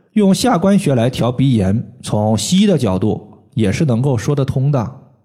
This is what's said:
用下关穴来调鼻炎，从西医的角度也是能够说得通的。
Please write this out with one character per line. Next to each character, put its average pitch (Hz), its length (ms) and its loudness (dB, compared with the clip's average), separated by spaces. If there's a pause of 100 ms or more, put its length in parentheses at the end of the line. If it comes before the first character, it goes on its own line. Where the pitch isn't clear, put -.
(140)
用 196 200 4
下 214 240 0
关 190 220 2
穴 143 160 0
来 117 140 2
调 120 200 -2
鼻 127 240 0
炎， 101 380 0 (100)
从 107 360 -2
西 180 240 0
医 214 40 2
的 190 120 2
角 98 200 0
度 - 460 -6 (100)
也 107 160 0
是 131 140 -2
能 120 180 0
够 135 160 0
说 147 160 -2
得 139 120 -2
通 139 260 -2
的。 120 300 -4 (240)